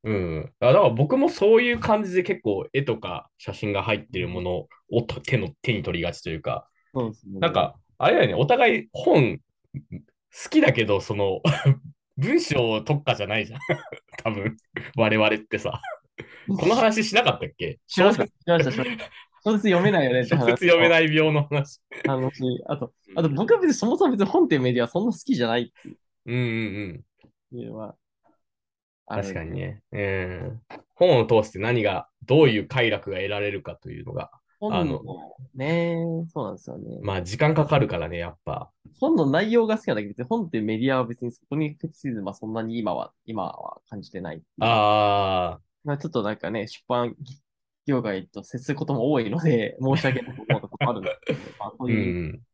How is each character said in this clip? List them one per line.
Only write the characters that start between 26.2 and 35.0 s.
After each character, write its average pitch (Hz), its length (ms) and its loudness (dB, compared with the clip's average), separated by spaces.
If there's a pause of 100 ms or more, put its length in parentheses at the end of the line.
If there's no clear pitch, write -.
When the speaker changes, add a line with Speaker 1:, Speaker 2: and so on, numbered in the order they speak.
Speaker 1:
う 117 60 -8
ん 123 40 -2
う - 20 0
ん 104 680 -4 (480)
う 123 60 -14
ん。 - 20 -12
Speaker 2:
い 117 60 -12
う 113 60 -12
の 110 60 -14
は、 107 180 -14 (1120)
あ 107 100 -6
る。 101 60 -4
Speaker 1:
確 98 100 -8
か 85 100 -8
に 82 80 -10
ね。 92 300 -8 (100)
う 104 80 -8
ん。 92 640 -6 (340)
本 175 240 6
を 113 60 2
通 110 220 2
し - 40 -18
て 92 80 -14
何 113 220 0
が、 101 260 -2 (180)
ど 151 180 6
う 135 60 8
い 107 100 2
う - 80 -6
快 123 240 2
楽 101 180 -4
が 92 80 -6
得 98 100 -4
ら 104 120 -4
れ 104 100 -2
る 101 140 -8
か - 120 -12
と - 140 -18
い 78 120 -12
う - 40 -16
の - 80 -12
が、 - 160 -10 (300)
Speaker 2:
本 214 120 -6
の、 - 80 0
Speaker 1:
あ 170 60 0
の、 - 180 -6 (520)